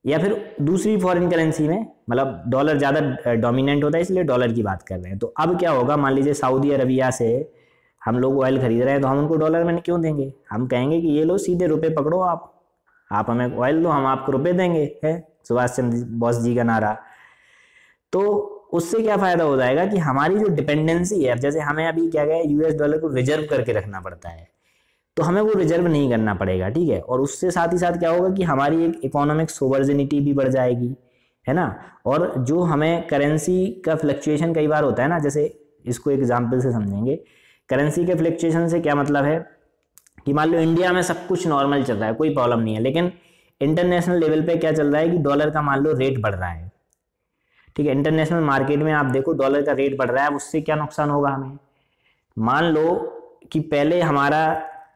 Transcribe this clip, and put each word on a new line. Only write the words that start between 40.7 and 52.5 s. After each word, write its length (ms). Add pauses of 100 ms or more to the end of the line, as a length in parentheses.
में 80
सब 260
कुछ 200
नॉर्मल 360
चल 120
रहा 140
है, 40
कोई 160
प्रॉब्लम 300
नहीं 160
है, 60
लेकिन 300 (500)
इंटरनेशनल 580
लेवल 220
पे 140
क्या 160
चल 160
रहा 140
है 80
कि 80
डॉलर 320
का 120
मान 180
लो 140
रेट 280
बढ़ 140
रहा 140
है, 220 (1040)
ठीक 100
है, 60
इंटरनेशनल 520
मार्केट 360
में 140
आप 120
देखो 280
डॉलर 280
का 100
रेट 260
बढ़ 140
रहा 120
है, 60
अब 60
उससे 260
क्या 140
नुकसान 340
होगा 200
हमें। 280 (800)
मान 260